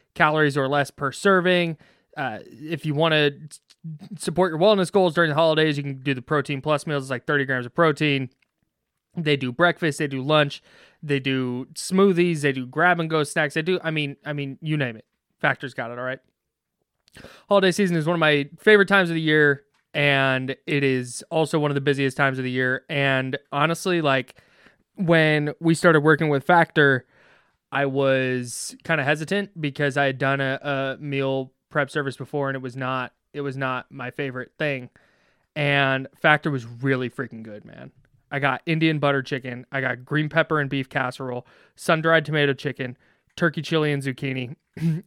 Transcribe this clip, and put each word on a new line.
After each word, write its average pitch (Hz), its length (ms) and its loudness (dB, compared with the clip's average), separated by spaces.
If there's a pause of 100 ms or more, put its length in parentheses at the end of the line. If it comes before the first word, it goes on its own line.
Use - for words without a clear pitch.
(140)
calories 151 420 2
or 135 120 0
less 143 220 0
per 139 220 -6
serving. 180 640 2 (400)
Uh, 123 280 -6
if 151 420 -10
you 147 80 -2
wanna 151 360 2 (200)
s-, - 100 -20 (580)
support 175 320 0
your 156 80 -4
wellness 190 320 4
goals 180 240 4
during 170 160 4
the 143 40 -2
holidays, 156 420 4
you 143 60 -4
can 139 180 -8
do 135 140 0
the 123 80 -8
Protein 143 380 -2
Plus 151 260 -2
meals. 143 180 -4
It's, 135 60 -10
like, 123 160 -6
thirty 143 180 2
grams 127 220 -4
of - 80 -16
protein. 143 560 2 (840)
They 151 200 0
do 127 140 -2
breakfast, 165 480 0
they 156 80 -2
do 135 160 -6
lunch, 147 400 0 (400)
they 143 160 -2
do 131 560 -4
smoothies, 180 680 2
they 143 100 2
do 131 120 -6
grab-and-go 160 600 0
snacks. 147 300 -2
They 160 80 -2
do, 180 200 -2
I 160 80 -4
mean, 147 340 -4
I 147 80 -8
mean, 143 300 -8
you 156 140 -2
name 127 200 -4
it. 107 80 -20 (360)
Factor's 135 340 -2
got 120 160 -8
it, 120 80 -12
all 123 60 -8
right? 127 160 -8 (1300)
Holiday 190 240 4
season 175 240 0
is 151 100 0
one 175 80 0
of 170 60 -2
my 147 280 2 (100)
favorite 208 280 6
times 190 240 4
of 165 40 -4
the 165 60 -2
year, 151 440 4 (280)
and 135 580 2 (140)
it 143 200 0
is 127 440 -2
also 160 300 0
one 147 140 0
of - 20 -2
the 143 60 -2
busiest 139 360 0
times 135 220 0
of 131 60 -4
the 127 80 -6
year. 127 360 -2
And 135 480 -2 (140)
honestly, 165 500 0
like, 135 360 0 (580)
when 156 640 2
we 165 160 4
started 156 260 6
working 156 280 4
with 139 160 2
Factor, 151 600 4 (680)
I 139 140 0
was 131 1000 -2
kinda 160 180 -2
hesitant 160 580 -4
because 143 360 -2
I 143 80 2
had 131 140 -2
done 139 220 0
a, 135 200 -4 (400)
a - 20 -18
meal 135 500 -4 (160)
prep 143 220 -2
service 139 260 -4
before, 139 320 -6
and 135 60 -4
it 131 80 -10
was 127 140 -12
not, 131 360 -6 (200)
it 147 80 -10
was 139 160 -6
not 131 340 -6
my 127 220 -12
favorite 127 440 -8
thing. 135 340 -6 (640)
And 139 580 0
Factor 151 380 2
was 127 120 -4
really 127 460 -4
freaking 113 320 -12
good, 107 220 -18
man. - 260 -20 (420)
I 143 60 -4
got 135 260 0
Indian 160 360 2
butter 139 240 0
chicken. 127 480 -10
I 139 80 -4
got 127 240 -4
green 151 240 -2
pepper 156 320 0
and 139 100 -2
beef 139 180 -4
casserole, 127 600 -6 (260)
sun-dried 160 500 2
tomato 147 280 2
chicken, 131 440 -8 (380)
turkey 165 260 0
chili 151 320 0
and 143 100 -2
zucchini. 131 520 -6 (220)
<clears throat> 160 300 -2